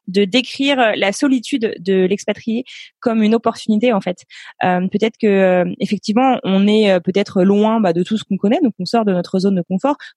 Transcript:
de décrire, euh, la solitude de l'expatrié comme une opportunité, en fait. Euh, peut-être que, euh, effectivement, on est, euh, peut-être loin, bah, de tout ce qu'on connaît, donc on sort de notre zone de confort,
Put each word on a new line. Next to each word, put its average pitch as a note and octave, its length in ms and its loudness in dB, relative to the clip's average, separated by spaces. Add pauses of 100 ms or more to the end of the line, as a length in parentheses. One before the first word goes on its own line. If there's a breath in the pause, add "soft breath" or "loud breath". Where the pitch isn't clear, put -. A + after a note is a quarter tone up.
de G3+ 180 0
décrire, C4 540 -2
euh, A3+ 180 2
la G3 140 0
solitude B3 680 -2
de F#3+ 240 2
l'expatrié G#3 580 -4 (380 loud breath)
comme A3+ 240 0
une G#3+ 100 4
opportunité, A3+ 580 0
en G3 80 0
fait. F3+ 180 -6 (440 loud breath)
Euh, F3+ 140 0 (160)
peut-être - 280 -2
que, A3+ 60 0
euh, F#3+ 380 4 (160)
effectivement, A3 640 0
on F#3+ 240 2
est, G#3 240 4
euh, F3+ 80 2
peut-être F#3+ 420 0
loin, G#3 380 2
bah, F#3 120 2
de F3 120 0
tout A3 120 -2
ce G#3 60 -6
qu'on G3 140 -4
connaît, A3 260 0
donc A#3 160 2
on F#3 60 -6
sort A3+ 200 0
de G3+ 80 2
notre F3+ 280 -2
zone G3 160 2
de F3 60 0
confort, A3+ 340 -2 (200 loud breath)